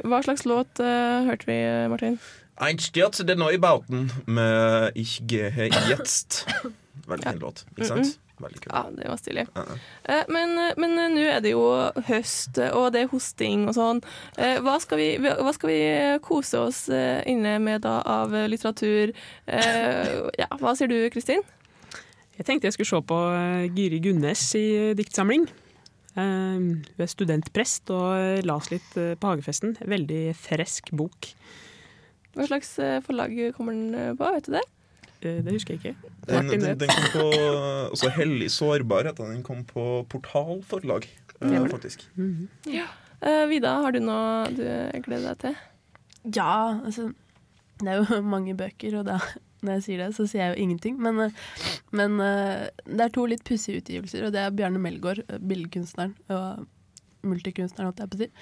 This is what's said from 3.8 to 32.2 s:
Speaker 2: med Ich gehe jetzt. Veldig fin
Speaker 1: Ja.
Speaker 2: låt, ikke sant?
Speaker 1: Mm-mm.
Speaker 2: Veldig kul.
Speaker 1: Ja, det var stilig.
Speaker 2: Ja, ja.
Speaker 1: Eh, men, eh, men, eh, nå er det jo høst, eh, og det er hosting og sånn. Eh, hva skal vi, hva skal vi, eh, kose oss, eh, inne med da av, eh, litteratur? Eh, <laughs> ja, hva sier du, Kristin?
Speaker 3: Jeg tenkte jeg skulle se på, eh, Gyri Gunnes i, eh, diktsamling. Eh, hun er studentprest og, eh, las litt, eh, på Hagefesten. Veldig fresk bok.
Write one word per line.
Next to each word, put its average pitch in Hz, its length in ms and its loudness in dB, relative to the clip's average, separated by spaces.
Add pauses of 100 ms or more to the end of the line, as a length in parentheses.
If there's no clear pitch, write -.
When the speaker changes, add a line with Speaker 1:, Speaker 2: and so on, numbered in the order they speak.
Speaker 2:
med 113 720 4
Ich 113 300 -4
gehe 113 420 0 (200)
jetzt. - 580 0 (600)
Veldig - 180 -6
fin - 160 -4
Speaker 1:
Ja. - 60 -8
Speaker 2:
låt, - 180 -12 (120)
ikke - 100 -2
sant? 127 140 0
Speaker 1:
Mm-mm. 277 180 2 (220)
Speaker 2:
Veldig - 200 -14
kul. - 120 -12
Speaker 1:
Ja, - 180 -2
det - 180 -10
var - 80 -4
stilig. - 300 -6 (100)
Speaker 2:
Ja, 190 80 -6
ja. - 100 -10 (300)
Speaker 1:
Eh, 302 240 2
men, 339 300 0
eh, 339 180 0
men, 339 220 2
eh, 339 100 2
nå 302 280 4
er 233 40 2
det 208 120 2
jo 240 380 4 (160)
høst, 220 520 -2
eh, 127 120 2
og 247 220 4
det 240 100 4
er 262 60 2
hosting 214 600 0
og 220 60 -2
sånn. 233 280 2 (360)
Eh, 254 220 2
hva 269 200 2
skal - 180 -2
vi, 311 200 2
hva 269 340 2
skal 311 180 -2
vi, 320 120 4
eh, 285 360 4
kose 294 360 -2
oss, 240 340 -2
eh, 262 380 2
inne 214 340 2
med 214 220 0
da 226 240 0
av, 220 280 0
eh, 214 120 0
litteratur? 214 680 2 (360)
Eh, - 840 0
<laughs> - 40 -4
ja, - 140 0
hva 262 240 0
sier 262 120 2
du, 233 220 2
Kristin? 269 320 0 (960)
Speaker 3:
Jeg - 80 -8
tenkte 262 220 2
jeg 214 60 0
skulle 208 120 -2
se 175 160 2
på, 165 160 0 (160)
eh, 180 400 0
Gyri 180 260 2
Gunnes 175 540 2
i, 214 360 4
eh, 214 40 0
diktsamling. 214 540 2 (680)
Eh, 185 60 0
hun 185 600 0 (140)
er 175 80 0
studentprest 175 840 -2
og, 185 240 0 (240)
eh, 190 40 0
las 151 280 -2
litt, - 260 -8
eh, 170 200 0
på 202 180 -4
Hagefesten. 151 460 -4
Veldig 160 560 -2
fresk - 560 -4
bok. 156 400 -6 (1040)